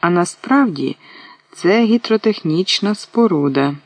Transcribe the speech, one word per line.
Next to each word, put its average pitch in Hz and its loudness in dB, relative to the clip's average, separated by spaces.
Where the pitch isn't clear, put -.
А 175 0
насправді 175 0
це 214 2
гідротехнічна 208 0
споруда 143 0